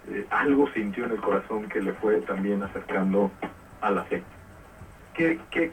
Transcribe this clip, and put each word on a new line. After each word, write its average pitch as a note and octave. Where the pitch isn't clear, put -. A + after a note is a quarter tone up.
eh, G2+
algo C#3
sintió G#2+
en A#2
el G#2+
corazón G#2
que G2+
le F#2
fue G#2+
también G2
acercando G2
a -
la -
fe. -
¿Qué, E3
qué, E3